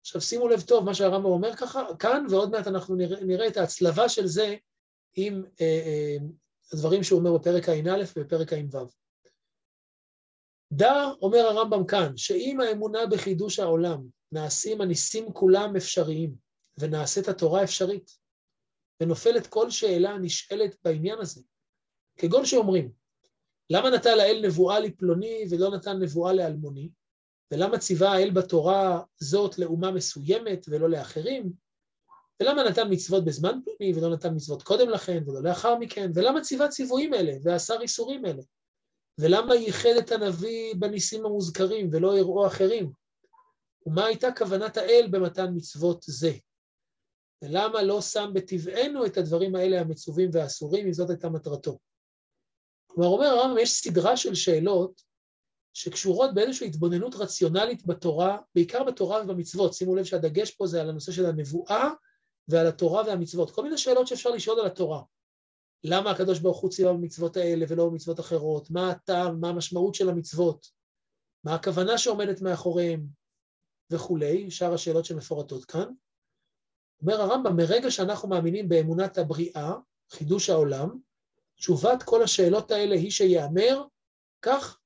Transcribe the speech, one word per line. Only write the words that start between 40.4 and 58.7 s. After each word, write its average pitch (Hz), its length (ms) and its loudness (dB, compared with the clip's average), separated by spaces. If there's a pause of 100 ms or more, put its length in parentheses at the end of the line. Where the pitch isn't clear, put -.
בניסים 208 480 -2
המוזכרים 196 680 -2
ולא 185 260 4
הראו 190 280 2
אחרים? 190 460 0 (920)
ומה 175 200 0
הייתה 247 260 0
כוונת 208 440 -2
האל 220 340 6
במתן 185 440 0
מצוות 170 520 -2
זה? 143 260 -2 (1120)
ולמה 208 380 0
לא 196 200 2
שם 208 320 -4
בטבענו 190 720 -2
את 185 100 -6
הדברים 175 380 0
האלה 185 260 2
המצווים 165 520 -2
והאסורים, 160 540 -2
אם 180 60 0
זאת 170 180 -2
הייתה 165 180 -6
מטרתו? 156 500 -6 (1080)
כלומר, 175 220 0
אומר 226 180 2
הרמב"ם, 254 320 2
יש 240 140 2
סדרה 185 440 0
של 247 180 -2
שאלות 180 680 0 (720)
שקשורות 190 600 0
באיזושהי 240 320 0
התבוננות 175 480 -2
רציונלית 190 720 -2
בתורה, 175 520 0 (160)
בעיקר 180 300 2